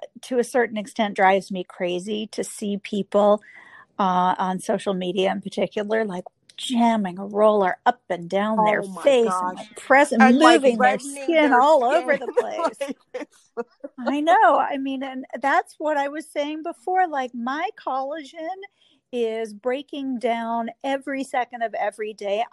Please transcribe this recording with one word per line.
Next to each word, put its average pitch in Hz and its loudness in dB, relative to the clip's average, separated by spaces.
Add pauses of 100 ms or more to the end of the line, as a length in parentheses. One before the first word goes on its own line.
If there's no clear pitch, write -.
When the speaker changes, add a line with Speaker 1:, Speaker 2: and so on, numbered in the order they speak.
(220)
Speaker 1:
to - -4
a 240 4
certain 233 -2
extent, 208 -4
drives 196 4
me 180 -6
crazy 196 -6
to 226 -8
see 202 -6
people, 208 0 (560)
uh, 180 2
on 185 -2
social 202 -4
media 185 0
in 196 -4
particular, 208 -2
like, 185 -8 (320)
jamming 226 0
a 196 -10
roller 208 4
up 240 2
and 175 -6
down 214 0
their 208 2
Speaker 2:
Oh 196 -8
my 190 -12
Speaker 1:
face 254 4
and, 185 -2
Speaker 2:
gosh. - -
Speaker 1:
like, - -16
press 285 4
and 247 4
Speaker 2:
And, 262 8
like, 311 6
Speaker 1:
moving 247 4
their 254 4
Speaker 2:
reddening 277 -6
Speaker 1:
skin 311 2
Speaker 2:
their 269 6
Speaker 1:
all 285 6
over 285 2
Speaker 2:
skin. 262 -6
<laughs> - -6
Speaker 1:
the 381 2
place. 208 -6 (200)
Speaker 2:
Like, 277 -8 (160)
it's - -14 (460)
Speaker 1:
I 269 -2
know. 339 6
I 269 -2
mean, 269 -6
and 262 -10 (160)
that's 294 0
what 302 -2
I 277 -2
was 311 -12
saying 302 -6
before. 370 -2
Like, 269 -6
my 269 -6
collagen 294 -8 (640)
is 226 -4
breaking 269 -6
down 233 -2 (140)
every 269 -4
second 247 -4
of 220 -6
every 214 -6
day. 202 -4